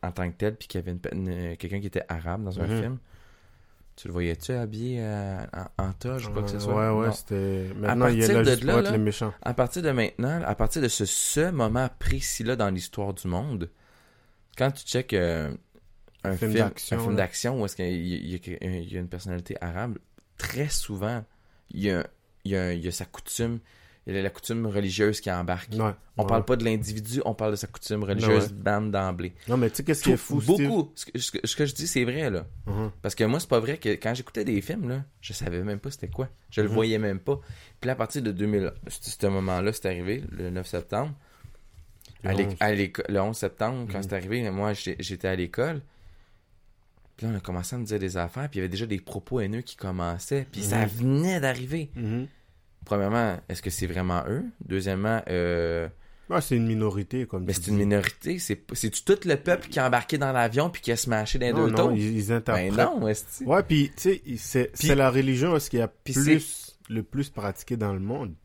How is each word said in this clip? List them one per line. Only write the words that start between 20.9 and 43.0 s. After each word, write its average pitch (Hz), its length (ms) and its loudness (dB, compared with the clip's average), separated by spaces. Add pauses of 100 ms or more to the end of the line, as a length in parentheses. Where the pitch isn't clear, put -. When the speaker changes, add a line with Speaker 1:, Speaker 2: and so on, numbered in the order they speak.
Speaker 1:
il 90 140 -6
y 101 40 4
a, 90 160 0 (380)
il 95 80 -2
y 98 40 2
a, 90 180 0
il 85 120 -4
y - 20 0
a 87 40 -2
sa 90 140 -6
coutume, - 540 -6 (480)
il 92 80 -4
y - 20 0
a 98 40 0
la 98 80 0
coutume 117 380 -4
religieuse 101 540 2
qui - 100 -6
embarque. 87 420 -2
Speaker 2:
Ouais, 110 180 0 (260)
Speaker 1:
On 107 60 2
Speaker 2:
ouais. 98 40 2
Speaker 1:
parle 110 180 4
pas 127 100 4
de 117 80 -2
l'individu, 110 600 -2
on 110 100 0
parle 107 160 0
de 104 60 0
sa 101 100 -6
coutume - 360 -4
religieuse 107 440 4
Speaker 2:
Ouais. 101 60 -8
Speaker 1:
d'âme 104 360 0
d'emblée. 92 460 -2 (140)
Speaker 2:
Non, 123 80 4
mais 117 120 4
tu - 80 -6
sais, 139 60 -4
qu'est-ce 143 200 2
qui - 80 8
est - 20 10
Speaker 1:
Tout, 117 40 6
Speaker 2:
fou, - 240 0
Steve ? 143 280 6
Speaker 1:
beaucoup. 165 260 2
Ce - 100 -12
que, - 140 -8
ce - 120 -4
que, - 140 -4
ce - 120 -2
que 147 80 2
je 139 100 -4
dis, 151 120 -4
c'est 127 180 2
vrai, 131 240 0
là. 87 160 -2 (220)
Speaker 2:
Mhm. 104 240 -2 (100)
Speaker 1:
Parce - 140 -2
que - 100 4
moi, 117 160 4
c'est - 80 -10
pas 120 100 6
vrai 123 180 -2
que - 120 -2
quand 110 240 0
j'écoutais 131 320 -6
des 104 160 2
films, 175 280 -4
là, 135 140 -2 (180)
je - 120 -10
savais 87 280 -4
même 101 180 -4
pas 139 120 -8
c'était - 160 -10
quoi. 131 220 -6 (200)
Je - 120 0
le 104 80 4
Speaker 2:
Mhm. 107 40 0
Speaker 1:
voyais 110 260 4
même 101 200 0
pas. 139 200 0 (420)
Puis 123 60 -2
là, 131 60 0
à - 20 0
partir 120 260 -2
de 110 100 0
deux 98 160 0
mille, 101 240 2 (160)
ce, - 240 -10
ce - 160 0
moment-là, 95 460 2
c'est - 140 -4
arrivé, 92 440 -2
le 90 180 -6
neuf 90 180 -4
septembre. 113 460 -4 (1120)
Speaker 2:
Le 95 60 -2
Speaker 1:
À 95 40 2
l'éc-, 95 140 2
Speaker 2:
onze. 95 140 -4
Speaker 1:
à 107 120 4
l'éco-, 98 360 0